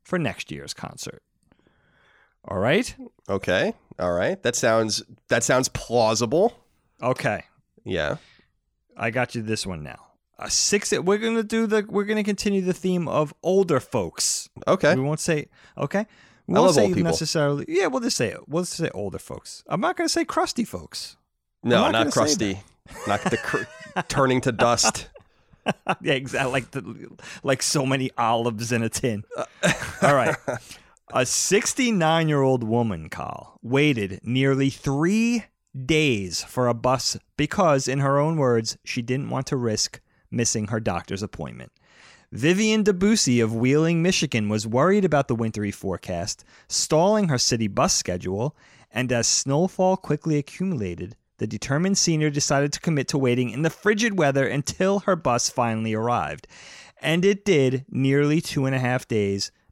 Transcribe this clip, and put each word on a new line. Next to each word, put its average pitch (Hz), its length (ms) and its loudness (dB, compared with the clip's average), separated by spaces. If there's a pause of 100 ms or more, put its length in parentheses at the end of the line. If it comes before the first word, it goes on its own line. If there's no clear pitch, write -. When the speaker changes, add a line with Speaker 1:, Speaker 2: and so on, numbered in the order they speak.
Speaker 1:
for - 160 -4
next 123 320 -4
year's 71 220 -12
concert. - 500 -14 (1200)
All 95 120 -6
right? 147 360 0 (340)
Speaker 2:
Okay. 98 460 0 (240)
All 87 140 0
right. 135 300 -2
That 120 140 0
sounds, 113 460 2 (260)
that 117 160 2
sounds 131 240 2
plausible. 117 880 0 (440)
Speaker 1:
Okay. 117 420 -2 (400)
Speaker 2:
Yeah. 87 320 -2 (840)
Speaker 1:
I 117 100 -2
got 123 260 -4
you 117 60 -4
this 107 220 -4
one 85 200 -8
now. - 220 -16 (340)
A - 100 -8
six, - 420 0
we're 196 260 2
gonna 226 260 -2
do 226 240 0
the, 208 200 0
we're 202 160 -2
gonna 214 200 -2
continue 202 360 0
the 180 120 0
theme 180 340 -2
of 151 260 0 (100)
older 175 360 2
folks. - 680 -4 (180)
Speaker 2:
Okay. 165 280 4
Speaker 1:
We 131 80 0
won't 151 180 -2
say, 151 280 -2 (280)
okay? 196 300 -2 (400)
We - 100 0
Speaker 2:
I - 20 8
Speaker 1:
won't 339 80 8
Speaker 2:
love 180 80 6
Speaker 1:
say 214 80 6
Speaker 2:
old 190 120 2
people. 170 160 2
Speaker 1:
necessarily, 151 580 0
yeah, 349 180 2
we'll 262 140 -2
just 233 160 -2
say, 110 180 -2 (140)
we'll 170 140 -2
just - 140 -8
say 165 180 -4
older 95 240 -6
folks. - 500 -14
I'm 180 120 -2
not 339 160 0
gonna 330 120 -2
say 339 160 0
crusty 320 400 -2
folks. - 520 -12 (460)
I'm 117 80 0
Speaker 2:
No, 120 120 6
Speaker 1:
not 302 100 2
Speaker 2:
not 110 60 2
Speaker 1:
gonna 113 120 2
say 127 100 2
Speaker 2:
crusty. 113 320 2 (340)
Speaker 1:
that. - 200 -14
Speaker 2:
Not 101 240 0
the 117 60 2
cr-, - 640 -6
<laughs> - 60 -12
turning 131 340 2
to 131 100 2
dust. - 600 2
Speaker 1:
<laughs> - 60 -20 (840)
Yeah, 147 140 0
exactly. 131 360 -2
Like 127 200 -4
the, - 400 -12 (320)
like 135 200 0
so - 220 0
many 131 320 0
olives 117 560 0
in 117 100 2
a 113 60 0
tin. 110 360 -2 (120)
Speaker 2:
Uh, - 80 -6 (180)
<laughs> - 400 -2
Speaker 1:
All 143 120 6
right. 139 200 2 (800)
A 127 140 0
sixty-nine-year-old 160 1400 2
woman, 107 460 0
Kyle, - 500 -12
waited 120 600 0
nearly 135 480 2
three 202 760 0 (320)
days 127 680 0
for 127 260 -2
a 120 60 2
bus 127 440 -2 (180)
because, 147 500 2
in 131 120 0
her 139 200 2
own 156 200 2
words, 120 440 2
she - 200 -6
didn't 123 260 -4
want 127 200 -4
to 143 100 -2
risk 113 420 -2 (300)
missing 113 380 -2
her 110 120 -2
doctor's 98 420 -4
appointment. 64 480 -10 (640)
Vivian 208 500 2
Debussy 196 580 2
of 113 140 2
Wheeling, 151 460 2
Michigan, 156 480 0
was 107 180 -2
worried 175 380 4
about 147 240 2
the 123 60 0
wintry 107 360 -2
forecast, 90 760 -6 (240)
stalling 190 600 2
her 131 100 2
city 113 300 0
bus 127 240 0
schedule, 92 640 -4 (340)
and 123 220 -2
as 117 140 2
snowfall 185 720 2
quickly 151 400 -2
accumulated, 110 760 -6 (240)
the 117 80 -2
determined 151 500 -2
senior 156 340 2
decided 143 420 0
to - 80 -6
commit 147 260 0
to - 100 -2
waiting 123 340 2
in 123 120 -4
the 160 80 2
frigid 208 480 0
weather 139 280 2
until 185 540 0
her 196 140 0
bus 127 340 0
finally 113 460 -2
arrived. 107 540 -2 (520)
And 165 240 2
it 202 200 2
did, 135 440 4
nearly 143 520 2
two 135 260 -2
and 135 80 0
a 131 60 -2
half 127 260 -2
days 101 460 -2 (200)